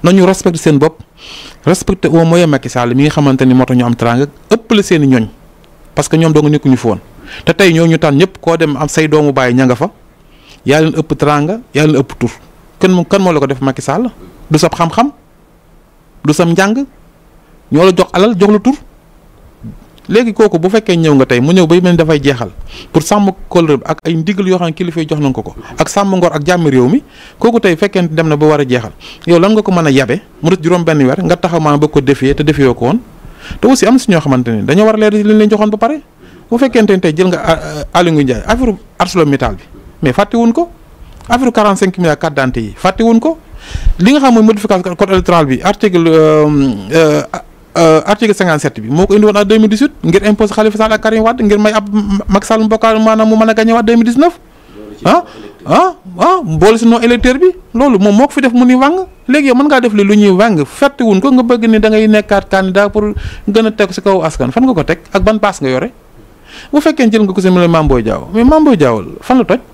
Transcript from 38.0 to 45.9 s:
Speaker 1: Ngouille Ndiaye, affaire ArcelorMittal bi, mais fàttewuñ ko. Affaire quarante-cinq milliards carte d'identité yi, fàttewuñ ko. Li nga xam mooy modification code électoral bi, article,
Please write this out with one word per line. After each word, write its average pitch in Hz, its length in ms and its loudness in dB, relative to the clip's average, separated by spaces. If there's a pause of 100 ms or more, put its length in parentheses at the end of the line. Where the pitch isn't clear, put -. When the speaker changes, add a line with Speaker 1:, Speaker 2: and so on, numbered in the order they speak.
Speaker 1:
Ngouille 147 140 0
Ndiaye, 127 200 -4
affaire 233 300 -2 (240)
ArcelorMittal 143 560 -2
bi, - 80 -20 (400)
mais 123 100 0
fàttewuñ 233 400 0
ko. 339 160 -2 (580)
Affaire 165 240 0
quarante-cinq 196 460 0
milliards 160 220 -2
carte 156 160 -6
d'identité 127 320 -2
yi, 101 100 -14
fàttewuñ 226 420 0
ko. 320 200 -4 (580)
Li 190 160 2
nga 294 60 2
xam 269 160 2
mooy 220 80 4
modification 202 520 0
code 190 180 -2
électoral 175 340 2
bi, 131 160 -2
article, 185 440 0